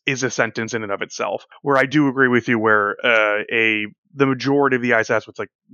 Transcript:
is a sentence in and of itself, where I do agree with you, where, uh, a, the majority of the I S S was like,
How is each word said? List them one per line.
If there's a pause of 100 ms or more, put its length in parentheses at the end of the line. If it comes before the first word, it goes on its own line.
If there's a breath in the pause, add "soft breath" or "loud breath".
is
a
sentence
in
and
of
itself, (160 loud breath)
where
I
do
agree
with
you,
where,
uh, (100)
a, (300)
the
majority
of
the
I
S
S
was
like, (240)